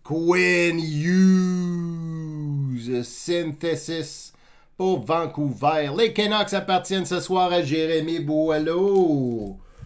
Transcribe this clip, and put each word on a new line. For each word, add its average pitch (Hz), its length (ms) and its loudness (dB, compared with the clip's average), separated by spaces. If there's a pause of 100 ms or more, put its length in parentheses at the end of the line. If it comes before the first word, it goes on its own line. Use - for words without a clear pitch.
Quinn 175 760 2
Hughes. 160 2250 0
Synthesis 160 1300 -6 (460)
pour 185 260 0
Vancouver. 151 880 0
Les 220 200 2
Canucks 208 400 0
appartiennent 190 500 0
ce 180 160 -2
soir 185 320 2
à 175 80 4
Jérémy 160 600 0
Boileau. 156 1400 2 (260)